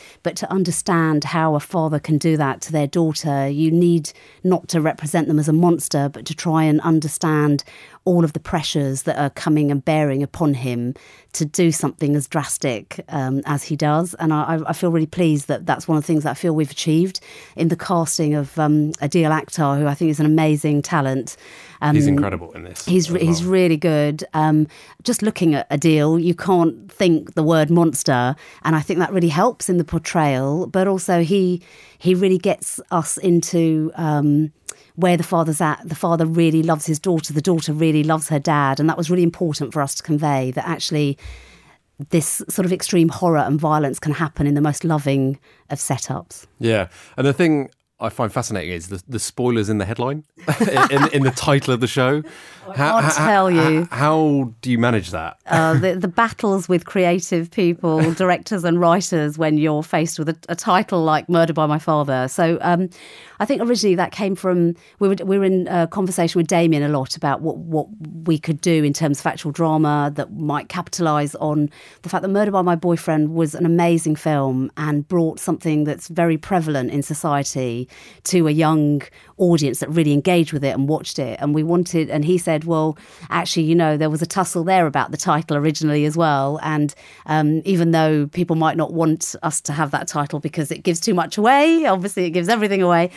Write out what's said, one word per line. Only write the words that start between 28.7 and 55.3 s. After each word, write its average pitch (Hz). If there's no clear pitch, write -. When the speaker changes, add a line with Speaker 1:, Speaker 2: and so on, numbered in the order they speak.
Speaker 1:
I 156
think 160
that 277
really 175
helps 185
in 180
the 170
portrayal. 147
But 190
also 180
he, 180
he 185
really 185
gets -
us 165
into, 165
um, 151
where 175
the 165
father's 165
at. 151
The 156
father 165
really 160
loves 156
his 156
daughter. 160
The 151
daughter 160
really 151
loves 156
her 147
dad. 139
And 156
that -
was 160
really 180
important 156
for 156
us 139
to -
convey, 143
that -
actually 147
this -
sort 185
of 175
extreme 170
horror 165
and 143
violence 151
can 151
happen 147
in 143
the 147
most 151
loving 139
of 135
setups. -
Speaker 2:
Yeah. 110
And 131
the 139
thing 156
I 113
find 110
fascinating 95
is 85
the, 95
the 117
spoilers 120
in 110
the 98
headline, 127
<laughs> -
in, 139
in 139
the 131
title 139
of 117
the 127
show. 135
Speaker 1:
I 196
Speaker 2:
How, 156
Speaker 1:
can't 147
Speaker 2:
how, 147
Speaker 1:
tell 190
you. 160
Speaker 2:
how, 117
how 147
do 127
you 120
manage 113
that? 80